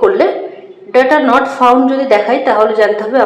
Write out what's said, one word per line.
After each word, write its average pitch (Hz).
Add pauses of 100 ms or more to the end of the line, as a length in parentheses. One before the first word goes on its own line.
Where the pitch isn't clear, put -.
করলে - (720)
data 285 (140)
not 262 (140)
found 254 (100)
যদি 269 (100)
দেখায় 214
তাহলে 214
জানতে 208
হবে 247